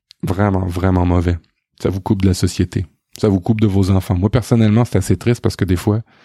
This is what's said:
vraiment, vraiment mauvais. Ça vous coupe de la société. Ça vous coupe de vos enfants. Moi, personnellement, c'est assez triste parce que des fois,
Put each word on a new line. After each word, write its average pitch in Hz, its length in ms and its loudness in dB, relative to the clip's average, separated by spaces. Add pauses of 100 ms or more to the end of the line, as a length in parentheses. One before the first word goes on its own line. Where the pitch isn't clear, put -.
(240)
vraiment, 92 420 0
vraiment 90 400 2
mauvais. 87 320 2 (420)
Ça - 80 -2
vous 95 120 -2
coupe 95 220 -2
de 95 40 2
la 92 80 4
société. - 500 -2 (320)
Ça - 120 0
vous 98 100 2
coupe 110 220 -2
de 110 80 4
vos 95 220 0
enfants. 95 260 0
Moi, 92 120 0
personnellement, 113 560 2
c'est - 140 -2
assez 92 180 0
triste 117 240 -2
parce - 140 -2
que - 100 -4
des 90 120 0
fois, 104 240 0 (240)